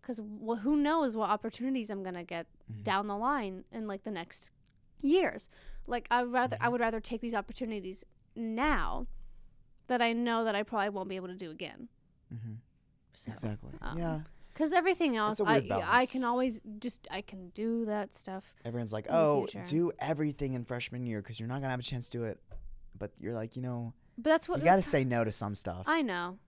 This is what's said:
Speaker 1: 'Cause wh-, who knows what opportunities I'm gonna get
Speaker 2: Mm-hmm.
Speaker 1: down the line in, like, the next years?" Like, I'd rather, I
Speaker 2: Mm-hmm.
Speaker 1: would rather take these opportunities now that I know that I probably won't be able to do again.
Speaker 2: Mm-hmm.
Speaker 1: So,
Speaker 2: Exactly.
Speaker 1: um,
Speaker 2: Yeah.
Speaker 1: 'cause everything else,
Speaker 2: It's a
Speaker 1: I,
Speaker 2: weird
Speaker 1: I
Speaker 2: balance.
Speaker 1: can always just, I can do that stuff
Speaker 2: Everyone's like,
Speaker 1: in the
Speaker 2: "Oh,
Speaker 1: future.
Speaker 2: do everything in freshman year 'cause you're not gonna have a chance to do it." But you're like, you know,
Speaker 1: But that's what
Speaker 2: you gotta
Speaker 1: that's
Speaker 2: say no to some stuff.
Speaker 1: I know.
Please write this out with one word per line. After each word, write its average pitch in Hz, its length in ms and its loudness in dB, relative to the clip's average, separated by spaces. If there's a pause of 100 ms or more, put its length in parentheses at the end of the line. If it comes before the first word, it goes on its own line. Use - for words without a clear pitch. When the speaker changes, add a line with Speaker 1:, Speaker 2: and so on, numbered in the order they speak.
Speaker 1:
'Cause 226 180 -6
wh-, 214 400 -4
who 269 160 2
knows 294 400 4
what 214 140 2
opportunities 226 600 0
I'm 196 140 -4
gonna 180 220 -6
get 170 220 -6 (220)
Speaker 2:
Mm-hmm. 107 140 -10
Speaker 1:
down 202 240 2
the 202 100 -2
line 220 540 0
in, 220 160 -6
like, 196 160 -6
the 220 80 -6
next - 400 -8 (480)
years?" 311 500 4 (360)
Like, 240 260 -4
I'd 247 120 6
rather, 247 340 2
I - 80 -2
Speaker 2:
Mm-hmm. 240 80 4
Speaker 1:
would 240 80 2
rather 226 180 2
take 220 220 -6
these 233 120 -4
opportunities 202 720 -4 (320)
now 226 720 0 (800)
that 247 140 2
I 233 100 4
know 233 320 2
that 220 100 2
I 208 100 2
probably 208 260 0
won't 196 180 -4
be 190 80 -4
able 185 140 -6
to 185 60 -10
do 185 140 -8
again. 170 380 -10 (460)
Speaker 2:
Mm-hmm. 110 220 -8 (580)
Speaker 1:
So, - 180 -14
Speaker 2:
Exactly. 107 400 -8 (100)
Speaker 1:
um, - 160 -4
Speaker 2:
Yeah. 160 240 -2 (320)
Speaker 1:
'cause 311 200 0
everything 349 440 4
else, 214 220 2
Speaker 2:
It's 202 80 4
a 214 40 4
Speaker 1:
I, 175 80 8
Speaker 2:
weird 113 60 0
Speaker 1:
I 98 140 0
Speaker 2:
balance. 220 320 4
Speaker 1:
can 254 120 -2
always 240 380 0 (180)
just, - 320 -8
I 190 100 -4
can 185 280 -14
do 226 360 -2
that 208 300 -2
stuff - 400 -12 (100)
Speaker 2:
Everyone's 117 280 -2
like, 110 140 -4
Speaker 1:
in - 40 -2
the 160 80 6
Speaker 2:
"Oh, 147 260 6
Speaker 1:
future. 101 220 -8
Speaker 2:
do 165 320 2
everything 147 540 0
in 120 120 -2
freshman 123 400 -4
year 110 160 -2
'cause 113 180 -10
you're 113 100 -4
not 135 120 -2
gonna 135 100 -2
have 127 80 -2
a 123 40 -6
chance 120 260 -6
to - 80 -6
do 117 60 -2
it." 110 160 -4 (580)
But - 220 -8
you're 113 160 -4
like, 113 200 -6
you 127 60 -6
know, 120 320 -4 (240)
Speaker 1:
But 269 140 4
that's 320 180 4
what 349 100 0
Speaker 2:
you 151 60 2
gotta 180 120 10
Speaker 1:
that's 185 100 4
Speaker 2:
say 143 160 4
no 120 200 2
to 110 80 2
some 104 220 -4
stuff. 92 340 -6
Speaker 1:
I 320 140 2
know. 180 460 -4